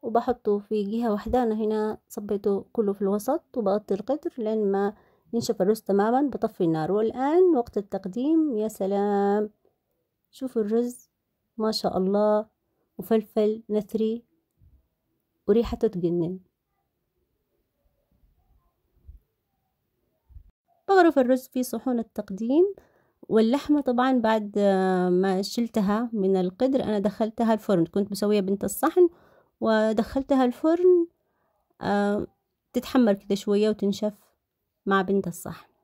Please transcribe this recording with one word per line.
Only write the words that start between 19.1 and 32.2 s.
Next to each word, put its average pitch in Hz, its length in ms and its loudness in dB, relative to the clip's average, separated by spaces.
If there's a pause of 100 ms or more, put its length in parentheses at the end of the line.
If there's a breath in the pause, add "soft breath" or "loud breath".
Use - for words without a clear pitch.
بغرف 349 300 6
الرز 254 280 2
في 254 160 -4
صحون 247 360 -4
التقديم، 226 760 0 (460 soft breath)
واللحمة 269 600 2
طبعًا 254 380 2
بعد 220 400 0 (520)
ما 185 300 2
شلتها 220 720 -2
من 190 240 2
القدر 247 460 0
أنا 208 160 -2
دخلتها 220 540 -2
الفرن، 196 320 0
كنت 196 260 -4
مسوية 208 300 0
بنت 196 220 -2
الصحن 339 460 2 (520 soft breath)
ودخلتها 220 840 0
الفرن، 339 640 2 (720)
آه، 202 460 -2 (460)